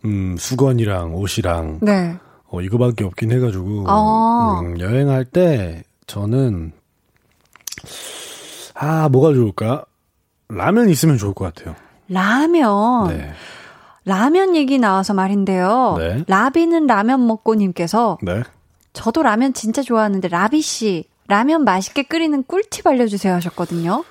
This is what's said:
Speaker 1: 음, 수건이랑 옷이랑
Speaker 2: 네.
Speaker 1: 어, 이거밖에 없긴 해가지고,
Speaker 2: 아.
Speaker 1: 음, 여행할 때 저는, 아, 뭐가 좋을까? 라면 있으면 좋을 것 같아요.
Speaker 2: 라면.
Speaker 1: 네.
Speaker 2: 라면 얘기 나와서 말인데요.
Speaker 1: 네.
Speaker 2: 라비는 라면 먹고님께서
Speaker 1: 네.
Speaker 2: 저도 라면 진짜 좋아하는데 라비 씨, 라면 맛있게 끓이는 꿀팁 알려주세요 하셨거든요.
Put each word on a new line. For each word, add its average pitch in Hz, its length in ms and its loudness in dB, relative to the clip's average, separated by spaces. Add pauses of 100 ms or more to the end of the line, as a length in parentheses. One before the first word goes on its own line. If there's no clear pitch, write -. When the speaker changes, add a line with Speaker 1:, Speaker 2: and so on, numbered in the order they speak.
Speaker 1:
음, 98 340 -2
수건이랑 110 760 0
옷이랑 85 680 -4
Speaker 2:
네. 180 320 0 (340)
Speaker 1:
어, 90 140 -8
이거밖에 117 400 0
없긴 107 300 -4
해가지고, 104 560 -2
Speaker 2:
아. 220 760 2
Speaker 1:
음, 85 160 -6
여행할 131 460 0
때 117 580 0 (240)
저는, 104 640 -2 (2000)
아, 156 340 0
뭐가 139 260 6
좋을까? 117 500 0 (640)
라면 165 420 2
있으면 151 280 2
좋을 98 160 -4
것 92 180 -8
같아요. - 220 -16 (340)
Speaker 2:
라면. 226 1000 2
Speaker 1:
네. 76 240 -6 (720)
Speaker 2:
라면 302 520 2
얘기 277 220 2
나와서 190 340 2
말인데요. 196 880 2
Speaker 1:
네. 90 280 -2
Speaker 2:
라비는 311 600 2
라면 240 400 2
먹고님께서 214 960 0
Speaker 1:
네. 98 200 -2 (500)
Speaker 2:
저도 269 300 -2
라면 247 300 2
진짜 226 300 -4
좋아하는데 214 460 0
라비 208 340 0
씨, 196 420 -4 (240)
라면 269 360 2
맛있게 190 400 0
끓이는 311 400 -2
꿀팁 - 420 -4
알려주세요 214 480 2
하셨거든요. 175 760 -4